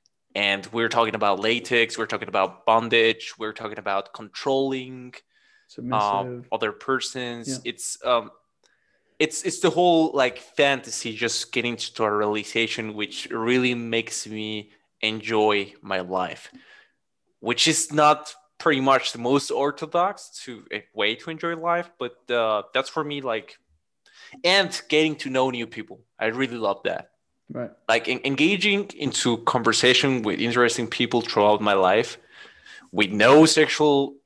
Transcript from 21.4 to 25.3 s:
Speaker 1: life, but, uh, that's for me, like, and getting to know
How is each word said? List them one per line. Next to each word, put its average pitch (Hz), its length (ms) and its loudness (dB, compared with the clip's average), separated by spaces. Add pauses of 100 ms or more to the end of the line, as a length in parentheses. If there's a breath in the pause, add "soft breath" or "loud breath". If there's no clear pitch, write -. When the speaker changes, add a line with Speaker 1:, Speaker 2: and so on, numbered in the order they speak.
Speaker 1:
life, 170 420 -2
but, - 320 -10
uh, 113 320 2 (100)
that's 135 160 0
for 156 140 -4
me, 147 180 -8
like, 113 380 -8 (840 loud breath)
and 185 440 2
getting 156 280 2
to - 120 -10
know 131 220 2